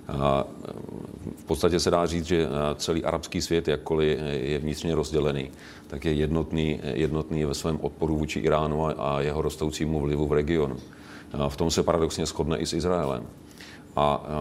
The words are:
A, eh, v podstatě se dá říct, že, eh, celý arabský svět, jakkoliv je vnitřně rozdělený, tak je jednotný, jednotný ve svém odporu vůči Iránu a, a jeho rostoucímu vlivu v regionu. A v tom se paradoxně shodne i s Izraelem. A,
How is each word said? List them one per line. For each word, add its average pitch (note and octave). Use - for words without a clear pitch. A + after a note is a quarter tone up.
A, C#2
eh, -
v -
podstatě E2+
se F2
dá E2+
říct, E2
že, E2
eh, D2
celý -
arabský D#2+
svět, E2
jakkoliv D2+
je C#2+
vnitřně D2+
rozdělený, D2
tak C#2+
je D#2
jednotný, D#2
jednotný D2+
ve C#2
svém D#2
odporu D#2
vůči D2+
Iránu D#2
a, D#2
a C#2+
jeho D2
rostoucímu D2+
vlivu D2
v D2
regionu. D2
A C#2+
v D2
tom E2
se F2+
paradoxně D#2+
shodne D#2
i D#2
s -
Izraelem. D#2
A, D2